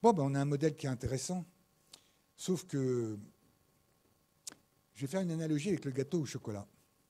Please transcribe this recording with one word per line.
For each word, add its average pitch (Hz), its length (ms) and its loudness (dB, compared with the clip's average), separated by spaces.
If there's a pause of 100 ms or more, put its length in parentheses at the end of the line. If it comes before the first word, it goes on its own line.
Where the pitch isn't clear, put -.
Bon, 226 100 8
ben, 165 120 4
on 139 100 2
a 139 60 2
un 139 60 2
modèle 147 280 2
qui 147 120 -6
est 135 40 0
intéressant, 131 540 -4 (880)
sauf - 300 -2
que... 123 540 0 (1800)
Je - 80 -12
vais 139 40 -2
faire 185 140 -2
une 180 100 0
analogie 160 380 0
avec 185 160 0
le 139 80 -2
gâteau 135 300 0
au 123 40 -2
chocolat. 104 400 -6 (440)